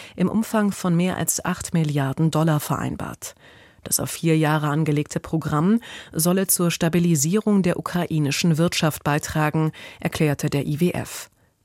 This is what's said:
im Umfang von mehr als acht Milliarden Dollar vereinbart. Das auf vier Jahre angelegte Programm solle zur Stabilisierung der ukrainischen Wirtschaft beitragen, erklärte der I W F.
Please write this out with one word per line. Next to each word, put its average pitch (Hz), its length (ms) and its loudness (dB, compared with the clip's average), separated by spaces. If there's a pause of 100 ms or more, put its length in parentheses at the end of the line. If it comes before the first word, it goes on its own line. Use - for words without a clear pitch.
(140)
im 180 140 0
Umfang 214 440 0
von 175 220 0
mehr 180 220 2
als - 260 -2
acht - 300 -6
Milliarden 147 580 2
Dollar 156 300 2
vereinbart. - 760 -6 (480)
Das - 160 -2
auf 135 120 -4
vier 160 260 0
Jahre 151 320 2
angelegte 151 520 0
Programm 160 600 0 (320)
solle 180 360 2
zur 170 220 2
Stabilisierung 175 920 2
der 175 160 0
ukrainischen 160 800 0
Wirtschaft 165 460 0
beitragen, 156 680 0 (280)
erklärte 151 500 0
der 139 160 -2
I 151 140 -2
W 175 100 2
F. - 400 -8 (340)